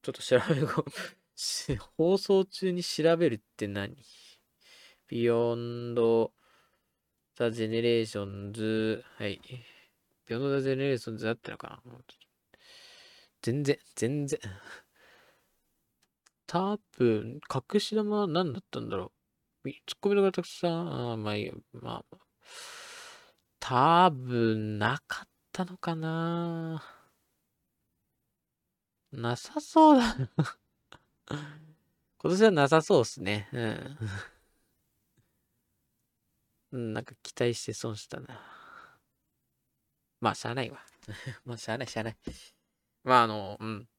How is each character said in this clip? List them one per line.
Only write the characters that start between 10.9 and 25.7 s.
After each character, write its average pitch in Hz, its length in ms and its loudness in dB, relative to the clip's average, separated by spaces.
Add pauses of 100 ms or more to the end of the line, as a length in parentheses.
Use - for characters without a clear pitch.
レ 135 40 2
ー 120 40 -4
シ 117 120 -10
ョ - 40 -8
ン - 20 -10
ズ 110 120 -4
あ 113 40 0
っ 117 40 -4
た - 140 -14
の - 80 -14
か - 260 -16
な？ 123 80 -20 (1500)
全 135 220 -2
然、 143 120 2 (200)
全 139 320 -2
然。 147 100 -4 (2000)
多 196 320 -2 (140)
分、 117 480 0 (120)
隠 202 280 -2
し - 160 -4
玉 208 240 0
は 202 80 0
何 160 240 -2
だ 190 80 -8
っ - 100 -20
た - 100 -8
ん 117 80 -10
だ 101 80 -4
ろ 92 140 -6 (540)
う。 139 60 -6
み-、 - 40 -14 (120)
ツ - 80 -10
ッ - 60 -14
コ 202 100 2
ミ 202 40 4
の 202 80 6
方 190 80 6
た 180 120 -4
く - 40 -10
さ - 220 -4
ん、 156 420 -4
あ 117 40 -2
ー、 - 20 -4
ま 107 160 -4
あ - 20 -2
い 107 80 -2
い - 40 -6
や。 - 60 -10 (200)
ま - 400 -12
あ、 - 40 -20 (1400)
多 165 520 6
分 113 680 0
な 113 300 0
か - 160 -10
っ - 40 -20 (220)
た 185 140 -4
の 180 140 -12